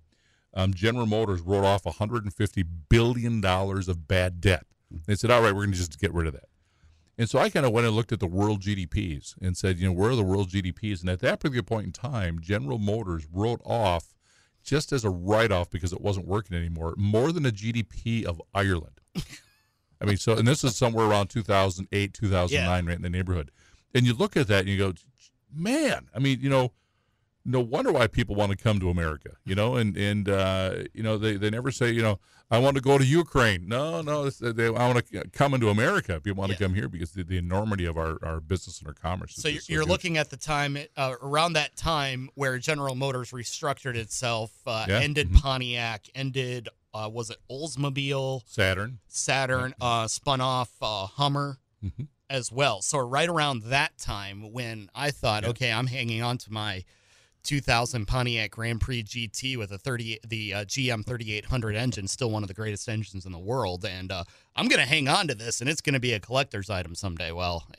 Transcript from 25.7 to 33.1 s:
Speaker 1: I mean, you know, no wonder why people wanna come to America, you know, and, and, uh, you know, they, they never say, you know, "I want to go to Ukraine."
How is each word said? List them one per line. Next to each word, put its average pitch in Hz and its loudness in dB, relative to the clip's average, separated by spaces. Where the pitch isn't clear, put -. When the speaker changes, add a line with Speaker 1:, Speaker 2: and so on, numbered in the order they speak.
Speaker 1:
I 107 -8
mean, 135 2
you 135 -2
know, 131 4
no 123 2
wonder 147 0
why 120 4
people 117 0
wanna 101 2
come 104 2
to 92 0
America, 80 -4
you 92 -4
know, 113 2
and, 107 0
and, 101 0
uh, 95 0
you 107 -10
know, 110 0
they, 107 0
they 104 0
never 127 -4
say, 120 0
you 117 2
know, 107 2
"I 113 4
want 139 4
to 135 2
go 139 6
to 135 6
Ukraine." 123 4